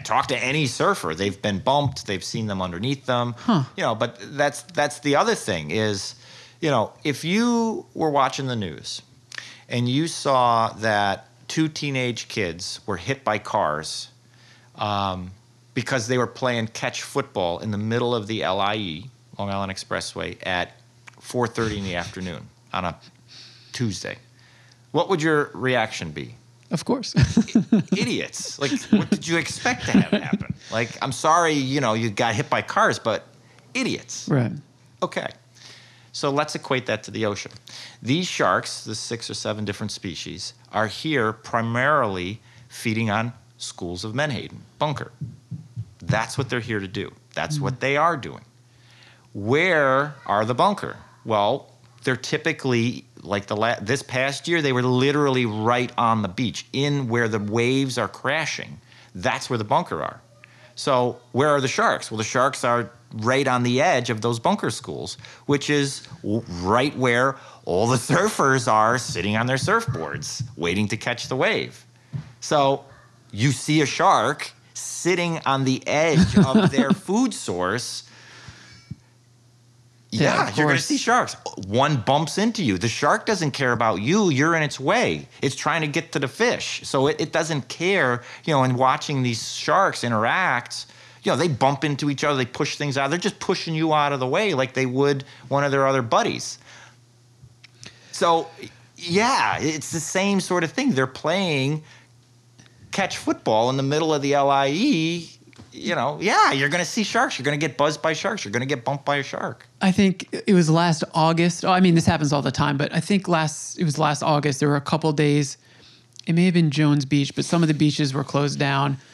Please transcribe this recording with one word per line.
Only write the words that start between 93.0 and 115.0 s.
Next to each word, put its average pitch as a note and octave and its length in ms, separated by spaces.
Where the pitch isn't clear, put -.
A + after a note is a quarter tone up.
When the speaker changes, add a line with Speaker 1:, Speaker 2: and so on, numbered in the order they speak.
Speaker 1:
They're E3+ 80
just G3+ 220
pushing E3+ 340
you D#3+ 200
out D3 180
of C3+ 80
the B2+ 60
way F3+ 280
like C3 200
they C3 120
would C3+ 380
one C#3 160
of C#3+ 80
their C#3 140
other C3+ 160
buddies. A#2+ 560
So, E3+ 360
yeah, F3 640
it's D3+ 300
the E3 100
same G3 400
sort F3+ 240
of D3+ 80
thing. C4 200
They're C3 140
playing D#3 760
catch - 240
football A#2 540
in C3+ 60
the C#3 60
middle D3+ 320
of C#3+ 80
the C#3 120
L C#3 160
I C#3 180
E. E3+ 640
You - 240
know, C#3+ 240
yeah, D4 320
you're C#3 160
gonna F3 160
see G#3+ 180
sharks. A#3+ 340
You're C3 80
gonna D3 120
get D3 200
buzzed D3+ 240
by D#3+ 120
sharks. G3 320
You're G#2 80
gonna B2+ 140
get C3+ 180
bumped C#3 200
by C#3+ 120
a C#3 80
shark. - 420
Speaker 2:
I G3 80
think F#3 380
it G#3 80
was E3+ 160
last E3 320
August. E3 500
Oh, F#3+ 80
I F#3 80
mean, F3+ 160
this D#3+ 100
happens D#3 260
all C#3+ 100
the C#3 100
time, D3 240
but C#3+ 180
I E3+ 60
think G3 260
last, D#3+ 540
it F#3 40
was C#3+ 140
last D3+ 240
August. D3 380
There D3+ 80
were C#3+ 80
a C#3+ 40
couple D#3 320